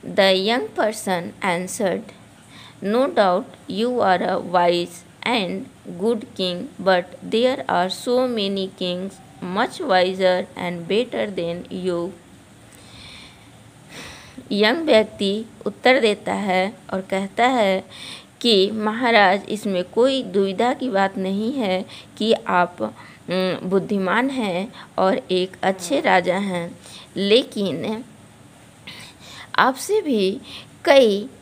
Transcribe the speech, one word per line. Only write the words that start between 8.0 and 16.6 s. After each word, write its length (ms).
many 320
kings 280
much 360
wiser 640
and 340
better 460
than 480
you।" 240
Young 240
व्यक्ति 680
उत्तर 340
देता 320
है 420